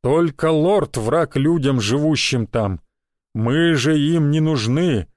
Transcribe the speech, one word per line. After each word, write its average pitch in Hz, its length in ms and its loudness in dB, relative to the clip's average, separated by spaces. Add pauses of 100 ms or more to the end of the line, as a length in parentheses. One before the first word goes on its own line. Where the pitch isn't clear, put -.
Только 160 500 0
лорд 160 460 0
враг 139 400 -2
людям, 139 440 0
живущим 127 680 -2
там. 101 320 -2 (540)
Мы 143 400 0
же 151 220 0
им 151 340 0
не 156 100 0
нужны. 143 680 0 (100)